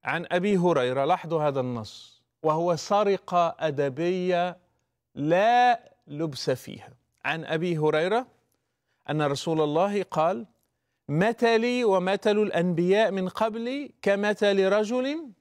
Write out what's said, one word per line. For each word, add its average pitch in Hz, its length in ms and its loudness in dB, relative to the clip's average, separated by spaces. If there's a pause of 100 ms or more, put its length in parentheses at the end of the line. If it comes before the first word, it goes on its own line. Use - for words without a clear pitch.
عن 160 280 -4
أبي 185 260 2
هريرة، 139 480 2
لاحظوا 165 380 0
هذا 139 160 0
النص، 120 640 -8 (200)
وهو 165 320 2
سرقة 185 840 0
أدبية 175 960 -2 (580)
لا 226 640 2 (280)
لبس 147 420 -6
فيها. - 440 -8 (320)
عن 156 200 -4
أبي 165 320 -2
هريرة 160 500 0 (840)
أن 151 120 -2
رسول 147 400 -2
الله 180 420 0
قال: 190 420 -2 (640)
"مثلي 226 760 2
ومثل 196 540 2
الأنبياء 180 760 2
من 185 180 -4
قبلي 226 640 -6 (100)
كمثل 202 680 2
رجل 254 600 -2 (120)